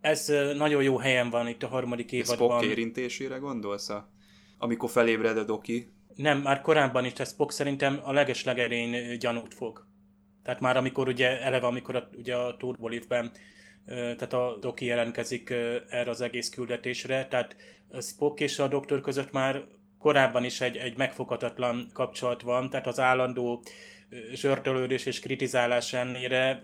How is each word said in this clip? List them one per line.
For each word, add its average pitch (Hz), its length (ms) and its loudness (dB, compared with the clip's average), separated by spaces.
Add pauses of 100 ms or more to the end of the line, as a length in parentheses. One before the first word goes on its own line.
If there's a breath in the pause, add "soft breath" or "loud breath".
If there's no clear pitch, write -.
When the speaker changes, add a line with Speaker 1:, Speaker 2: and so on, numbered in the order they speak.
Speaker 1:
Ez, 147 280 2
ö, 143 260 2
nagyon 147 280 4
jó 135 140 6
helyen 123 340 4
van 120 180 0
itt 117 140 -6
a 127 60 -6
harmadik 123 440 -4
évadban. 120 480 4
Speaker 2:
Spock 107 120 2
érintésére 123 640 -4
gondolsz, 113 520 -6
a-, 104 200 -8 (500 soft breath)
amikor 117 320 -2
felébred 113 460 6
a 110 80 0
Doki? 117 480 -4 (220)
Speaker 1:
Nem, 143 260 2
már 139 200 2
korábban 135 440 4
is, 123 80 -4
tehát - 200 -6
Spock 143 180 0
szerintem 139 520 -2
a 135 100 -6
legeslegelején, 120 800 0
ö, 120 220 -4
gyanút 117 380 -4
fog. - 320 -10 (560)
Tehát 127 180 -4
már 127 160 4
amikor 131 320 0
ugye 127 320 2
eleve, 127 260 0
amikor 127 300 -4
a, 120 200 -6
ugye 123 200 -6
a 123 200 -4
Turbolifben, 117 760 -4 (540 loud breath)
ö, 123 80 -10
tehát 120 380 -6
a 123 280 0
Doki 123 240 -6
jelentkezik, 120 680 -2
ö, 120 260 -2 (120)
erre 123 220 -2
az 117 100 -4
egész 120 280 -4
küldetésre, 123 800 -4
tehát 123 300 -2 (440 loud breath)
Spock 147 400 -2
és 139 180 0
a 139 100 2
Doktor 139 320 0
között 139 320 -4
már 135 320 0 (340)
korábban 127 460 6
is 123 160 -4
egy, 123 160 0
egy 117 200 -8
megfoghatatlan 123 960 -4
kapcsolat 123 500 -4
van, 123 280 -2
tehát 131 160 -4
az 127 140 -2
állandó, 127 640 2 (440 loud breath)
ö, 123 80 -18 (160)
zsörtölődés 131 720 0
és 123 140 -4
kritizálás 123 720 2
ellenére, 127 720 0